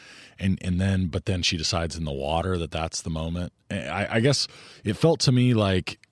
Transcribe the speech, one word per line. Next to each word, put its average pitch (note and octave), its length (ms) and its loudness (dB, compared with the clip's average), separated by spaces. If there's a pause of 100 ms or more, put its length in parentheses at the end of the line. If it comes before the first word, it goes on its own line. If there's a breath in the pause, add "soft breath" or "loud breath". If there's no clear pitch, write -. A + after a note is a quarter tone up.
(380 loud breath)
And, F#2 240 0
and F2+ 200 0
then, F#2+ 260 2
but E2+ 200 -6
then F#2 160 -2
she - 120 0
decides E2 400 -2
in E2 80 -6
the D2+ 80 -4
water E2 460 -2
that E2 140 -4
that's D#2+ 300 -4
the - 80 -8
moment. E2 440 -4 (160)
And D#2+ 200 -6
I, F#2+ 260 -2
I A#2 40 4
guess C3 300 2 (340 loud breath)
it G2+ 140 -2
felt D#3+ 240 4
to C3+ 100 4
me B2 220 6
like G2 440 2 (140)